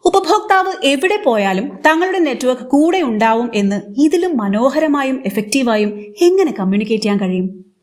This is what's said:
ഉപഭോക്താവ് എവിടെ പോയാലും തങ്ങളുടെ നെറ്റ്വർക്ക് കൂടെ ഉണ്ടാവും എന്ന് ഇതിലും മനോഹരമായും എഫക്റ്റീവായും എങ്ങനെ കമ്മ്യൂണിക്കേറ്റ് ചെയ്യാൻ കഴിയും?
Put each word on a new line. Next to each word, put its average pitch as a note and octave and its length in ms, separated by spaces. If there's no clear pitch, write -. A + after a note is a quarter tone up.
ഉപഭോക്താവ് F#4+ 680
എവിടെ C#4+ 420
പോയാലും G#3 600
തങ്ങളുടെ F4+ 340
നെറ്റ്വർക്ക് B3+ 440
കൂടെ D#4+ 380
ഉണ്ടാവും A3+ 540
എന്ന് G3+ 260
ഇതിലും E4 400
മനോഹരമായും C4 880
എഫക്റ്റീവായും G#3 800
എങ്ങനെ F4+ 380
കമ്മ്യൂണിക്കേറ്റ് G#3 440
ചെയ്യാൻ G3+ 180
കഴിയും? F#3 460